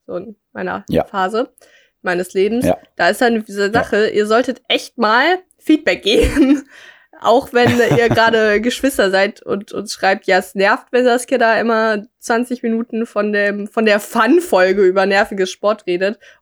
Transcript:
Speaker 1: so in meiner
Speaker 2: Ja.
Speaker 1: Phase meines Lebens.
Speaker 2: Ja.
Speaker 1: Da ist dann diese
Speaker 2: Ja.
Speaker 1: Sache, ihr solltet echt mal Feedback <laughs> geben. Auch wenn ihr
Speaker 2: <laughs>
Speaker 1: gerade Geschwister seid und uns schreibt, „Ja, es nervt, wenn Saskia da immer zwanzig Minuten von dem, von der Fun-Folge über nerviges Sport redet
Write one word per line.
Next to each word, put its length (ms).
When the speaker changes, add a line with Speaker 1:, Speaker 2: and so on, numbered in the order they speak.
Speaker 1:
so 120
in 180
meiner 380
Speaker 2:
Ja. 160
Speaker 1:
Phase 480
meines 320
Lebens. 320
Speaker 2:
Ja. 120
Speaker 1:
Da 120
ist 120
dann 240
diese 220
Speaker 2:
Ja. 60
Speaker 1:
Sache, 360
ihr 160
solltet 420
echt 300
mal 420
Feedback 460
<laughs> 0
geben. 600
Auch 300
wenn 200
ihr 100
Speaker 2:
<laughs> 0
Speaker 1:
gerade 540
Geschwister 500
seid 300
und 320
uns 180
schreibt, 340
„Ja, 120
es 180
nervt, 360
wenn 120
Saskia 340
da 220
immer 460
zwanzig 440
Minuten 420
von 280
dem, 340
von 180
der 140
Fun-Folge 840
über 220
nerviges 460
Sport 340
redet 320